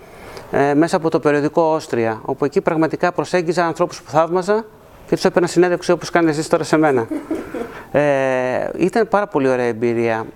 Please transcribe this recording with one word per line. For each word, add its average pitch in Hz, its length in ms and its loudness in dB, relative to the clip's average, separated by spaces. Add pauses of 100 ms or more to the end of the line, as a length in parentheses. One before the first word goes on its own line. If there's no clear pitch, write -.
(520)
ε, 143 220 2
μέσα 165 220 2
από 160 140 0
το 160 100 2
περιοδικό 147 420 2
Όστρια, 117 640 0
όπου 135 200 -2
εκεί - 160 0
πραγματικά 160 500 0
προσέγγιζα 170 540 0
ανθρώπους 165 360 -2
που - 80 -20
θαύμαζα 180 560 2 (420)
και - 80 -2
τους - 100 0
έπαιρνα 175 220 2
συνέντευξη 175 440 2
όπως 165 180 -2
κάνετε 170 220 2
εσείς 151 160 -4
τώρα 160 160 2
σε - 140 2
μένα. 131 300 2 (840)
Ε, 131 840 0
ήταν 196 300 0
πάρα 202 200 0
πολύ 135 220 0
ωραία 123 160 0
εμπειρία 117 600 -2 (100)